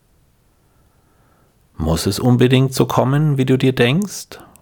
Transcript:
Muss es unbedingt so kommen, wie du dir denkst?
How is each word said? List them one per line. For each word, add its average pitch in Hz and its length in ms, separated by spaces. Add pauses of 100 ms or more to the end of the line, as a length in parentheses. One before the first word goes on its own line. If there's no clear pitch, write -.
(1800)
Muss 80 300
es 98 120
unbedingt 127 540
so 117 140
kommen, 139 500
wie 131 80
du 131 120
dir 131 160
denkst? 135 680 (220)